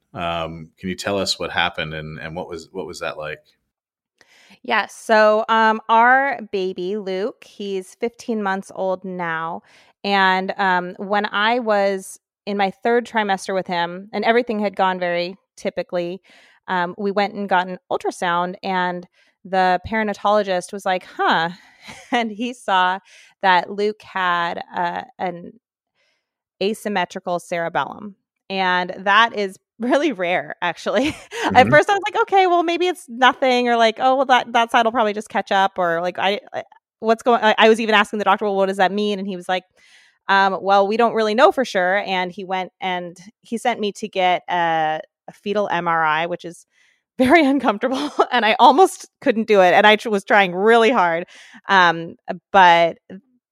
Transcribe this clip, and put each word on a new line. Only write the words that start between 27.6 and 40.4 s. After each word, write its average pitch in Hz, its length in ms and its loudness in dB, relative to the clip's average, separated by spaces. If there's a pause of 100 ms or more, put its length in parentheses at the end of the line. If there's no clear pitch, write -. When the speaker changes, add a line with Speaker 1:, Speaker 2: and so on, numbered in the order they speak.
Speaker 2:
And 180 480 -2
that 208 360 4
is 196 220 -6 (220)
really 277 320 0
rare, 175 500 -4
actually. 190 460 -2
<laughs> - 360 -10
At - 100 -2
Speaker 1:
Mm-hmm. 247 180 6
Speaker 2:
first 302 180 4
I 403 40 0
was 392 120 -2
like, 427 160 -2
"Okay, 392 260 4
well, 349 160 2
maybe 339 240 -2
it's - 220 -6
nothing," 247 580 2
or 240 100 2
like, 226 220 2
"Oh, 262 160 2
well, 269 100 0
that, 247 280 2
that 233 180 2
side 240 140 2
will 220 60 0
probably 214 220 0
just 214 160 -10
catch - 220 -4
up," 196 260 0
or 170 240 -2
like, 180 180 -6
I, 202 200 -2 (140)
I, - 100 -8 (360)
what's 226 240 0
going, 240 200 4
I, 214 140 4
I 220 120 8
was 220 120 6
even 220 140 2
asking 208 240 2
the 202 60 -4
doctor, 202 200 2
"Well, 202 100 -2
what 196 120 2
does 190 100 -4
that 185 140 2
mean?" 208 260 -2
And 190 100 -8
he 202 80 -8
was 175 140 -12
like, 185 140 -2 (640)
um, 196 340 2